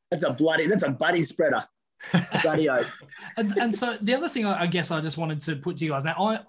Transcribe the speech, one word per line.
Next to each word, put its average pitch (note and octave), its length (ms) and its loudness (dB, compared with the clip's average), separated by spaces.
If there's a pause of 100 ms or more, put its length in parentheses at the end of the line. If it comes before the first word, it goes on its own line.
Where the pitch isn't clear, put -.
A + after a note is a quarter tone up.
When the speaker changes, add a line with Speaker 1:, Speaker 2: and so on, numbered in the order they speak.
Speaker 1:
That's E3 140 -2
a C#3+ 100 2
bloody, D#3+ 320 2
that's F#3 180 2
a D3 60 0
buddy D#3+ 320 2
spreader. C#3 400 2 (800)
Bloody D#3 280 2
oath. B2 260 2
Speaker 2:
<laughs> - 60 -20 (360)
And, G3+ 200 0
and A3+ 180 0
so A#3+ 260 0
the G#3+ 140 2
other D#4 120 0
thing A3+ 180 -2
I, F3 180 0
I F3 40 2
guess E3+ 240 0
I D#3+ 80 0
just D3+ 180 -4
wanted D#3 240 -4
to D#3+ 140 -4
put C#3+ 220 -6
to E3 80 -2
you D3+ 60 0
guys, C3+ 120 -2
now E3 140 -2
I, G#3+ 320 0